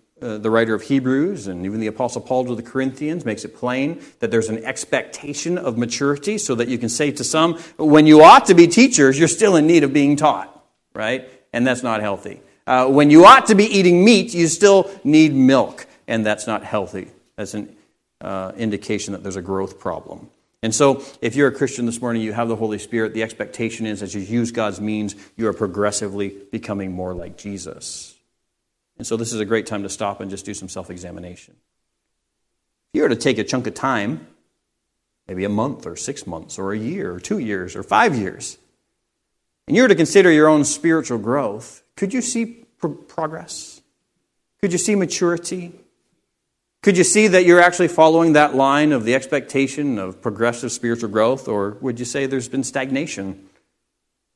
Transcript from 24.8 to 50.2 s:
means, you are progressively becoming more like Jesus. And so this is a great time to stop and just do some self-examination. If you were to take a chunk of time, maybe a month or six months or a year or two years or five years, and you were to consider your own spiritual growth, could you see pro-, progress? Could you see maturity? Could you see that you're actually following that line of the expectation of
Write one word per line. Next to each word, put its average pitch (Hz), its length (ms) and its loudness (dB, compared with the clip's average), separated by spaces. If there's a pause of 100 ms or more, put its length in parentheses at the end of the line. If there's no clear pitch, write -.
means, 107 340 -6 (220)
you 113 100 -4
are 104 60 0
progressively 101 840 -6 (160)
becoming 101 420 -8
more 90 200 -8
like 87 240 -14
Jesus. - 800 -16 (800)
And 113 100 -16
so 117 120 -4
this 110 160 -8
is 107 60 -6
a 107 40 -4
great 110 220 -2
time 104 160 -8
to 98 80 -12
stop 101 300 -8
and 98 100 -12
just 95 160 -14
do 107 80 -12
some 95 140 -16
self-examination. 90 840 -18
If - 1400 -20
you - 80 -2
were 254 80 2
to 117 60 0
take 127 200 -2
a 107 80 -4
chunk 123 220 -6
of 104 80 -8
time, 131 520 -6 (1040)
maybe 92 160 -8
a 101 60 -4
month 113 360 -6
or 90 100 -14
six - 300 -12
months 80 320 -14
or 98 140 -8
a 110 60 -8
year 120 340 -10
or 90 80 -14
two - 200 -6
years 98 360 -8
or 98 60 -12
five 110 340 2
years, - 400 -10 (1080)
and 156 100 -2
you 240 60 6
were 254 60 6
to 202 60 4
consider 175 360 4
your 156 180 6
own 151 160 4
spiritual 160 540 -2
growth, 113 640 -6 (140)
could 202 180 -6
you 247 80 -4
see 233 420 -8 (140)
pro-, 160 120 -6
progress? - 920 -12 (800)
Could 190 120 -4
you 180 60 -2
see 208 160 -2
maturity? 175 800 -4 (1080)
Could 190 160 2
you 175 60 4
see 214 240 4
that 180 180 4
you're 175 140 8
actually 175 280 4
following 160 460 4
that 147 200 4
line 139 380 2
of 120 120 -2
the 117 100 0
expectation 135 840 -4
of 95 220 -10